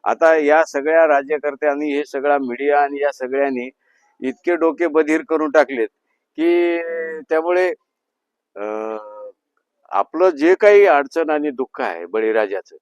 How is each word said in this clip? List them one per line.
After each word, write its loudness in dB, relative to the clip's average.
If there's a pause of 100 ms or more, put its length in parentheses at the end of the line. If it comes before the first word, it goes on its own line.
(100)
आता 4
या 4
सगळ्या 2
राज्यकर्त्यांनी, -2
हे -2
सगळा -2
मीडिया -2
आणि -4
या -2
सगळ्यांनी -4 (520)
इतके -4
डोके 0
बधीर 0
करून -2
टाकलेत 2 (480)
की 0 (420)
त्यामुळे, 0 (840)
अ, -8 (920)
आपलं 0
जे 2
काही 6
अडचण 2
आणि -2
दुःख -8
आहे -6
बळीराजाचं -2